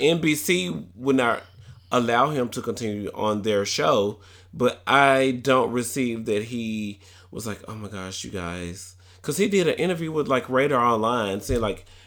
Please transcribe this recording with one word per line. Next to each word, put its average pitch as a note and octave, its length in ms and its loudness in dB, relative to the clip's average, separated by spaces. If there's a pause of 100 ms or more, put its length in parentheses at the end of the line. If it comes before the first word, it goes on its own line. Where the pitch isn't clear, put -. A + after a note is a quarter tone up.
N D#3+ 220 4
B D#3 120 4
C F3+ 360 0 (240)
would C3 220 2
not A#2+ 260 2 (500)
allow B2 380 2
him B2+ 200 -2
to B2 120 -8
continue G#2 520 -6
on G#2+ 280 0
their G2+ 240 2
show, A2 540 0 (340)
but - 320 0
I C3+ 460 6 (100)
don't B2+ 280 4
receive A#2 560 -2
that G#2+ 180 0
he A2 560 -6 (300)
was A#2 160 -10
like, G2+ 220 -6
"Oh A2 60 -10
my G#2+ 140 -10
gosh, F#2 360 -10
you - 60 -12
guys." F2 640 -8 (280)
'Cause C#3+ 140 -4
he G#3 120 2
did F#3+ 200 2
an C3 60 2
interview E3 380 -2
with, D3+ 160 -2
like, B2+ 200 0
Radar C3 320 2
Online A2+ 600 0
saying, B2 180 -2
like, G2+ 240 -4 (220)